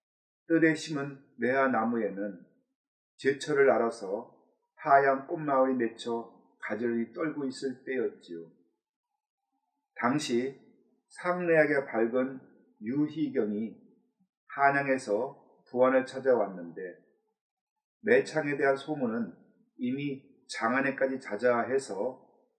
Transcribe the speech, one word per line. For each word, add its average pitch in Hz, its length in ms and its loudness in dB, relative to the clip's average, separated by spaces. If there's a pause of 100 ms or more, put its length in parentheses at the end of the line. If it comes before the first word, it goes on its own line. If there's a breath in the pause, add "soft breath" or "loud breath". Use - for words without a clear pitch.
(480)
뜰에 160 280 4
심은 143 440 -6 (180)
매화 131 320 2
나무에는 107 760 -2 (720)
제철을 139 540 2
알아서 113 640 -2 (400)
하얀 139 520 4
꽃마을이 139 480 0
맺혀 117 880 -6
가지런히 113 520 -4
떨고 151 320 -6
있을 131 380 -8
때였지요. 98 680 -6 (1500)
당시 127 600 -2 (520)
상례하게 165 760 2
밝은 127 540 0 (420)
유희경이 127 960 -2 (720)
한양에서 135 1200 0
부안을 127 360 4
찾아왔는데 98 760 -2 (1200)
매창에 143 560 2
대한 139 200 4
소문은 131 560 -4 (440)
이미 135 460 -4 (340)
장안에까지 131 640 0
자자해서 120 1040 -2 (340)